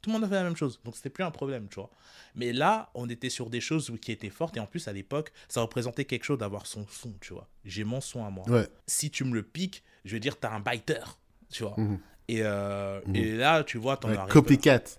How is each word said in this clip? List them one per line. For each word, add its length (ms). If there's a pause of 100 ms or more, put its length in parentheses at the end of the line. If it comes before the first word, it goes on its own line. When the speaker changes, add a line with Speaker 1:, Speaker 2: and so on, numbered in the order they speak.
Speaker 1:
Tout 80
le 40
monde 100
a 40
fait 60
la 100
même 120
chose. 280
Donc, 120
c'était 140
plus 140
un 60
problème, 380
tu 80
vois. 140 (440)
Mais 180
là, 420
on 140
était 220
sur 200
des 100
choses 300
où, 60
qui 160
étaient 180
fortes. 260
Et 40
en 60
plus, 220
à 40
l'époque, 400 (160)
ça 120
représentait 460
quelque 180
chose 140
d'avoir 280
son 220
son, 320
tu 140
vois. 140 (160)
J'ai 200
mon 160
son 240
à 60
moi. 180
Speaker 2:
Ouais. 180 (200)
Speaker 1:
Si 240
tu 140
me 100
le 80
piques, 400 (220)
je 100
veux 60
dire, 180
t'as 140
un 80
biter, 400 (500)
tu 140
vois. 120
Speaker 2:
Mhm. 220 (300)
Speaker 1:
Et, 140
euh, 640
Speaker 2:
Mhm. 100
Speaker 1:
et 200
là, 280
tu 120
vois, 200
t'en 120
Speaker 2:
Ouais, 80
Speaker 1:
arrives 160
Speaker 2:
copycat. 520 (140)